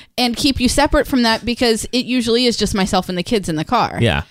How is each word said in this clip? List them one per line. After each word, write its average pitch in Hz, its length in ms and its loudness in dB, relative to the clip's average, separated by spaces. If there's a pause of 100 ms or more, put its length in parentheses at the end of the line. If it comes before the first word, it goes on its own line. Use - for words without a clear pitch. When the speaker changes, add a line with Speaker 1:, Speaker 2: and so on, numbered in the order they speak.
(160)
Speaker 1:
and 240 200 0
keep 269 240 0
you 247 80 2
separate 294 400 2
from 247 160 2
that 226 200 0
because 226 460 0
it 240 160 0
usually 240 400 0
is 226 100 2
just 208 200 -2
myself 185 320 0
and 180 100 -4
the 175 60 -4
kids 196 240 -2
in 165 80 -2
the 156 80 -2
car. 214 360 0
Speaker 2:
Yeah. 85 300 2